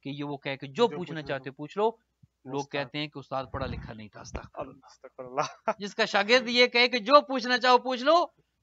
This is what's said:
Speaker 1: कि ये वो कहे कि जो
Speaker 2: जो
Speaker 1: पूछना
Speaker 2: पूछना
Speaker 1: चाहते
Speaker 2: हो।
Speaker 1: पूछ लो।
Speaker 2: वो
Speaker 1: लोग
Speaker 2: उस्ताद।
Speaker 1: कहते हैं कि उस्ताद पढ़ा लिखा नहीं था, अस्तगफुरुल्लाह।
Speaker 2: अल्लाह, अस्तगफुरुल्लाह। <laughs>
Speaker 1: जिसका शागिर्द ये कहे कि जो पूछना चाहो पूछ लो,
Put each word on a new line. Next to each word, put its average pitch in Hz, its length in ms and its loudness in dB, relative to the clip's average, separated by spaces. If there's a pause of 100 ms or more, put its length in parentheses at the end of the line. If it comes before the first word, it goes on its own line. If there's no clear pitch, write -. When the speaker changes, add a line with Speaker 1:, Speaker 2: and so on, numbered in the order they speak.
Speaker 1:
कि 139 80 -10
ये 143 120 -8
वो 143 140 -8
कहे 135 200 -8
कि 139 100 -12
जो 135 60 -12
Speaker 2:
जो 233 160 2
Speaker 1:
पूछना 170 100 -4
Speaker 2:
पूछना 165 240 -8
Speaker 1:
चाहते 139 280 -6
Speaker 2:
हो। 135 80 -14
Speaker 1:
पूछ 151 180 -12
लो। 202 80 0
Speaker 2:
वो - 680 -8
Speaker 1:
लोग 143 80 -4
Speaker 2:
उस्ताद। 143 240 -6
Speaker 1:
कहते 147 140 -10
हैं 151 100 -6
कि 147 100 -14
उस्ताद 131 340 -8
पढ़ा 135 140 -6
लिखा 123 260 -10
नहीं 107 160 -16
था, 120 120 -20
अस्तगफुरुल्लाह। 123 420 -12
Speaker 2:
अल्लाह, 135 260 -16
अस्तगफुरुल्लाह। 131 840 -6
<laughs> - 60 -16
Speaker 1:
जिसका 202 260 -2
शागिर्द 220 420 2
ये 247 200 4
कहे 240 200 4
कि 247 120 -2
जो 269 200 8
पूछना 254 380 -2
चाहो 247 200 6
पूछ 247 240 -2
लो, 320 320 4 (280)